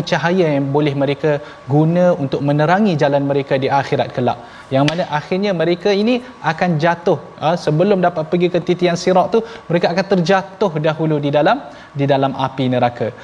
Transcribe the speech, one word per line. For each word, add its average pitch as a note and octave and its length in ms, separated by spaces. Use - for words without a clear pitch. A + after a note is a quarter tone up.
cahaya F3 360
yang C#3 100
boleh D3 260
mereka C#3+ 300
guna D#3+ 320
untuk C#3 240
menerangi E3+ 540
jalan C#3+ 300
mereka C#3 220
di C3+ 40
akhirat B2 380
kelak. A#2+ 200
Yang C3+ 160
mana F3 140
akhirnya F#3+ 340
mereka F3 280
ini A#3 140
akan F3+ 180
jatuh, E3+ 340
ha, C#3 60
sebelum F3+ 420
dapat E3 260
pergi F3+ 220
ke F3 60
titian F3 320
sirat F#3 320
tu, A3+ 60
mereka F3 240
akan F#3 200
terjatuh F#3+ 580
dahulu D#3 380
di C#3+ 120
dalam, F#3 200
di C#3 140
dalam C3+ 180
api C3 280
neraka. A#2+ 340